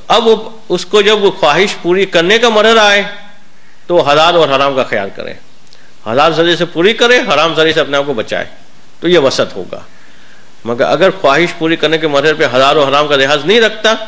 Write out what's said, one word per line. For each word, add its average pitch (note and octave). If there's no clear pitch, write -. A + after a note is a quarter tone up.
अब G#3
वो, A3
उसको F3+
जब G#3
वो G3
ख्वाहिश E3
पूरी F3+
करने F3+
का A#3
मरहला G#3+
आए, G3+
तो F3
हलाल D#3
और D3+
हराम C#3
का C3
ख्याल G2
करे, -
हलाल C#3+
जरिए E3+
से E3+
पूरी F3
करे, A#3+
हराम D#3+
जरिए D#3+
से D#3
अपने C#3
आप C#3+
को C#3+
बचाए, F#2+
तो E3
ये F3
वसत B2+
होगा। -
मगर A#2+
अगर F3
ख्वाहिश D#3
पूरी D#3+
करने D#3
के D#3
मरहले D3
पे D#3
हलाल C3+
और C#3+
हराम C#3+
का C#3+
लिहाज C#3
नहीं G#3+
रखता, A3